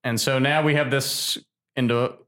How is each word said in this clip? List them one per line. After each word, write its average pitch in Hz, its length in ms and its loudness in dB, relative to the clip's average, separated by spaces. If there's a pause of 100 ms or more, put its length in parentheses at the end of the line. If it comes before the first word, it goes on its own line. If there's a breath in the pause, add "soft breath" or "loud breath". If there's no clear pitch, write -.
And 117 160 -2
so 135 180 0
now 147 240 2
we 151 120 2
have 147 160 0
this - 460 -2 (400)
into 120 380 0 (140)